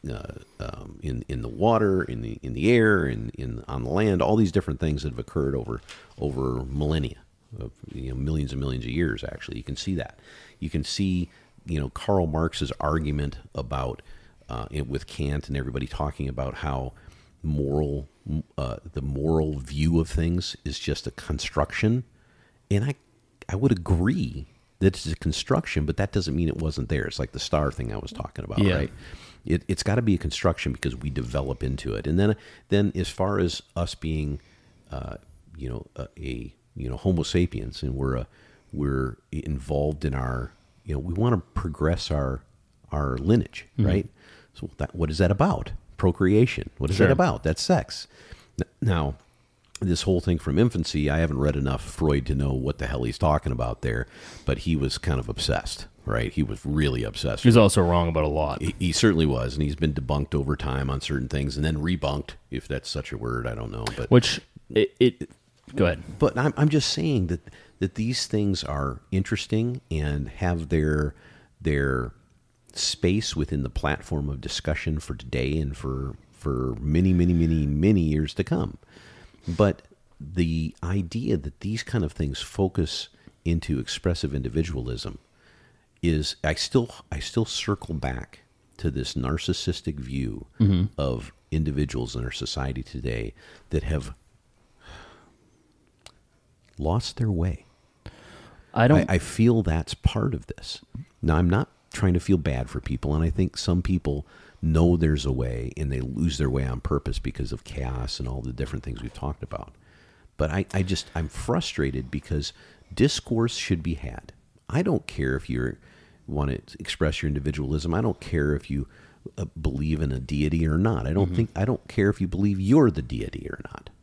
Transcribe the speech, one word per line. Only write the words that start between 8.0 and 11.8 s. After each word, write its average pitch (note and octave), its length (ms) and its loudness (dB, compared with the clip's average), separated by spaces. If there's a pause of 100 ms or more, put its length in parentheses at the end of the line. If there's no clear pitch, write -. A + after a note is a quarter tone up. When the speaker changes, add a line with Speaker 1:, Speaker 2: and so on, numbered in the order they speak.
Speaker 1:
know, B1 60 -6
millions C#2+ 360 -2
and C2+ 80 -6
millions B1+ 260 -4
of A#1+ 60 -6
years, C2+ 320 0
actually. - 340 -10
You A1+ 60 -10
can C#2 140 -8
see F#2+ 180 -4
that. - 240 -8 (400)
You D#2 100 -6
can D2 140 -2
see, F2+ 460 0 (360)
you D#2 140 -2
know, C2+ 100 -2